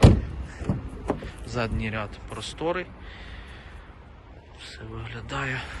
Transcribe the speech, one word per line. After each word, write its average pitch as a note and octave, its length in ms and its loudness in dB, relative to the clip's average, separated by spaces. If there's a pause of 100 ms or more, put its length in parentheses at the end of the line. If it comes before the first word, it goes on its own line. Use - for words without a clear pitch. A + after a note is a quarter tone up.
(1500)
Задній A2+ 460 0
ряд G#2+ 180 -2 (200)
просторий. E3 560 -2 (1700)
Все - 240 -12
виглядає A3+ 800 -4 (180)